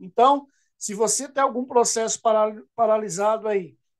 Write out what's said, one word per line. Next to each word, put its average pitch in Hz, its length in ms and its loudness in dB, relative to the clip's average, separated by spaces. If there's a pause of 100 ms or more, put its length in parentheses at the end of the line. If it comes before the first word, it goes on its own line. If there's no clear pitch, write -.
Então, 269 440 4 (300)
se - 160 -10
você 214 340 -2
tem 285 160 -2
algum 254 220 -2
processo 226 560 0
para-, 214 420 0 (140)
paralisado 214 720 0
aí, 190 300 -4 (220)